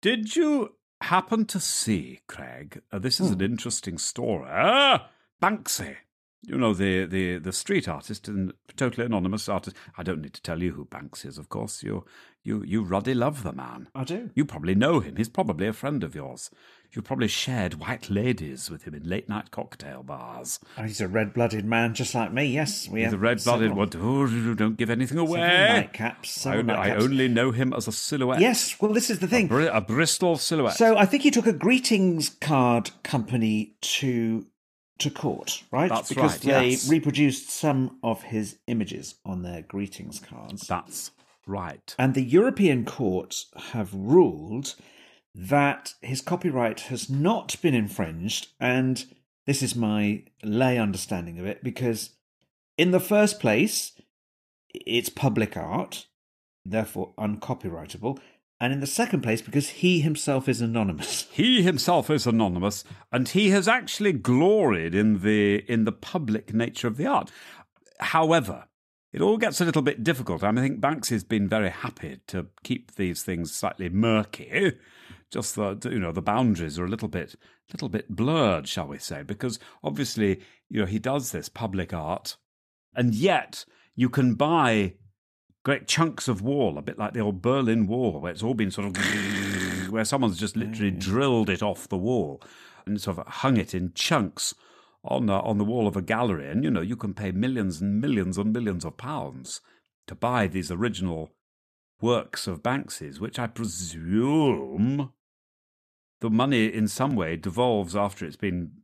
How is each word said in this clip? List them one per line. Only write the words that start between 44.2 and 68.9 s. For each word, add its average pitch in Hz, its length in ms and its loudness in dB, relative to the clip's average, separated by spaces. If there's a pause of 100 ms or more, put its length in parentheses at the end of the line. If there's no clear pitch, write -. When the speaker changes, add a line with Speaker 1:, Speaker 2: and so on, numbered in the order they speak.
Speaker 2:
that 143 640 0
his 131 200 -6
copyright 131 580 0
has - 300 -8
not 156 520 0
been 156 120 4
infringed, 101 760 -2 (100)
and 127 460 2 (420)
this 139 160 0
is 123 140 -2
my 107 480 2 (180)
lay 123 360 2
understanding 92 640 -2
of 92 60 -8
it, 104 160 -6
because 117 500 -4 (640)
in 175 140 6
the 180 100 6
first 208 400 4
place, 120 580 2 (760)
it's - 360 -2
public 110 480 0
art, 95 480 -4 (580)
therefore 98 560 -4
uncopyrightable, 104 960 -6 (440)
and 123 100 2
in 139 80 0
the 139 80 -4
second 202 360 0
place, 113 180 0
because - 260 0
he 180 320 2
himself 147 480 0
is 127 140 2
anonymous. 110 680 -2
<laughs> - 40 -20
Speaker 1:
He 233 300 4
himself 175 460 4
is 151 160 2
anonymous, 104 600 2 (260)
and 127 160 0
he 202 220 4
has 190 180 6
actually 208 460 2
gloried 123 800 4
in 107 240 6
the, 104 480 4
in 113 160 2
the 110 80 2
public 110 600 -4
nature 117 340 -2
of 117 80 -2
the 156 120 -2
art. - 220 0 (720)
However, 156 680 2 (440)